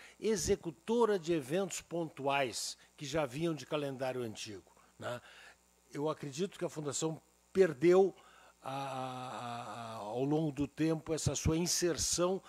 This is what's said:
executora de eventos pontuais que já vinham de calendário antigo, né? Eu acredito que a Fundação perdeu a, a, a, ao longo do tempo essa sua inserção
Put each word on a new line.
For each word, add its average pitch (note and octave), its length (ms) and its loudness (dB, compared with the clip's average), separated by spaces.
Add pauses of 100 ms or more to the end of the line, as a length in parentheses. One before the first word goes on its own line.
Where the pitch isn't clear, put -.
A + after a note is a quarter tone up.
(200)
executora G3+ 1000 2
de E3 140 -2
eventos E3 480 0
pontuais C#3 1000 -2 (200)
que D3+ 80 -10
já D3 200 0
vinham D#3+ 280 -2
de C#3+ 120 -8
calendário C3 580 -4
antigo, G#2 460 -10 (300)
né? A#2+ 220 -6 (720)
Eu D3+ 160 -2
acredito D3+ 480 -6
que F3 60 -6
a E3 60 -4
Fundação D#3 520 -4 (300)
perdeu F3 640 6 (460)
a, C3+ 100 -10
a, B2+ 920 -6
a, A2+ 320 -10
ao B2 280 -2
longo D3+ 260 4
do C#3 160 -2
tempo D#3+ 480 0
essa D3 220 0
sua D#3+ 220 2
inserção F3 920 2